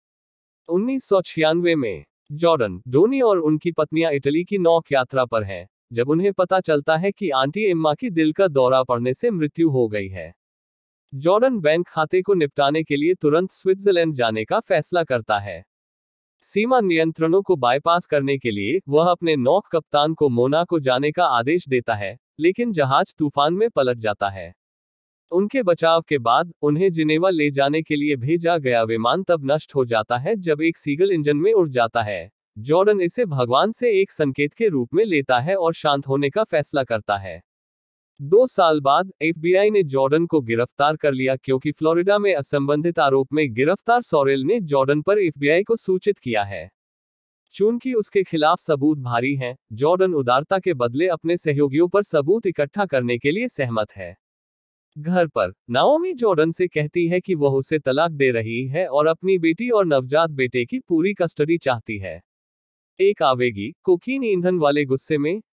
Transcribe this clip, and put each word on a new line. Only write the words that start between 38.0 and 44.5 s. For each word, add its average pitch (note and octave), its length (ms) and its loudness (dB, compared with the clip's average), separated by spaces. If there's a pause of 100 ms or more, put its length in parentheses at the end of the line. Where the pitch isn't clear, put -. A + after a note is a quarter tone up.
दो G3 260 4
साल D#3+ 320 2
बाद D3+ 320 2 (100)
एफ़बीआई E3+ 480 2
ने G3+ 140 2
जॉर्डन C#3 420 0
को D#3+ 160 0
गिरफ्तार B2 540 -2
कर D3+ 160 -2
लिया C3 240 -2
क्योंकि C3 360 -2
फ्लोरिडा F3 460 0
में G3+ 180 0
असंबंधित D3 640 -2
आरोप C3+ 340 2
में D3 200 0
गिरफ्तार F3+ 480 0
सोरेल C#3 420 0
ने G3+ 160 0